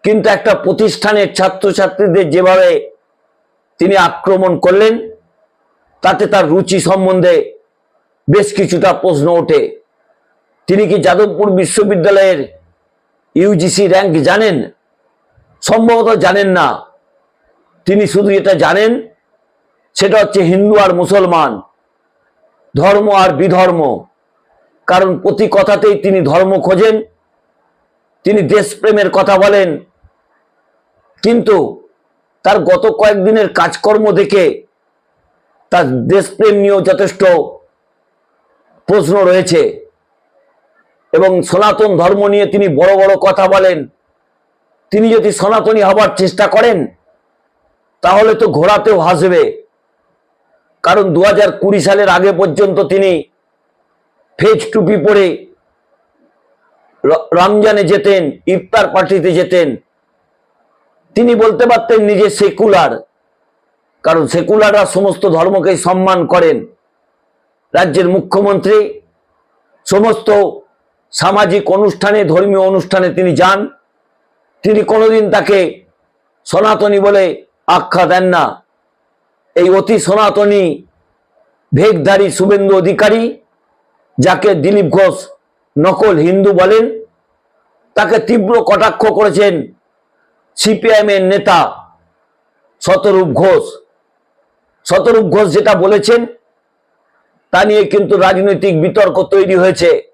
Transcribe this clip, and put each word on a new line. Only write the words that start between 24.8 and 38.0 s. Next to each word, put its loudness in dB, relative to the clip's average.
কারণ 0
প্রতি -2
কথাতেই 2
তিনি 0
ধর্ম 0
খোঁজেন, 0
তিনি 0
দেশপ্রেমের 0
কথা 0
বলেন, 2
কিন্তু 0
তার 0
গত 0
কয়েকদিনের 0
কাজকর্ম -2
দেখে 0
তার 0
দেশপ্রেম 0
নিয়েও 0
যথেষ্ট -2